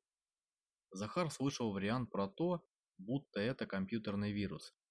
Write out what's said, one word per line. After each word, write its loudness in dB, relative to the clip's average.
Захар 0
слышал 0
вариант 0
про 2
то, 0
будто -2
это 0
компьютерный 0
вирус, -2